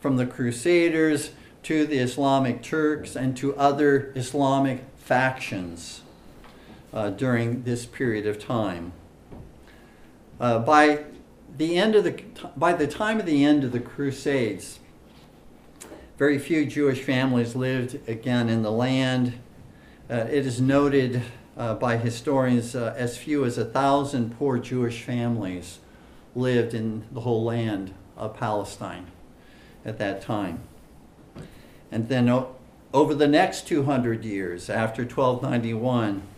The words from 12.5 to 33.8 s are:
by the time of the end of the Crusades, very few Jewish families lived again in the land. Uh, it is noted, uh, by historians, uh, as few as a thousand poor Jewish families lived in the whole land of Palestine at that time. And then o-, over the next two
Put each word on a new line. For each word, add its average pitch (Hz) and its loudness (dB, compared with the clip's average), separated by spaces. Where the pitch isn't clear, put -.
by 165 4
the 151 2
time 220 -2
of 190 -4
the 143 4
end 147 6
of 127 -2
the 120 -2
Crusades, 123 -4
very 143 4
few 156 0
Jewish 131 0
families 127 0
lived 127 -4
again 117 0
in 113 2
the 110 0
land. 127 0
Uh, 117 -2
it 139 2
is 117 -4
noted, 135 4
uh, 113 -2
by 117 0
historians, 123 0
uh, 117 -4
as 120 -4
few 147 0
as 120 -2
a 117 0
thousand 135 0
poor 135 0
Jewish 120 -4
families 113 -4
lived 123 0
in 110 -4
the - -8
whole 117 0
land 110 -2
of 107 -8
Palestine 98 -6
at 110 -8
that 98 -4
time. 98 -4
And 113 -4
then 123 2
o-, 127 0
over 147 4
the 147 4
next 175 2
two 151 0